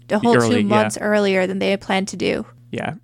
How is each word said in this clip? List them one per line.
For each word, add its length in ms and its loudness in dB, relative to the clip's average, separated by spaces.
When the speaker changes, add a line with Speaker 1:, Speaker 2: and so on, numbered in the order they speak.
Speaker 1:
a 100 0
whole 160 4
Speaker 2:
Early, 120 4
Speaker 1:
two 120 2
Speaker 2:
yeah. 20 2
Speaker 1:
months 380 0
earlier 480 2
than 100 -6
they 140 0
had 80 -2
planned 260 -2
to 100 -12
do. 300 -4
Speaker 2:
Yeah. 340 -8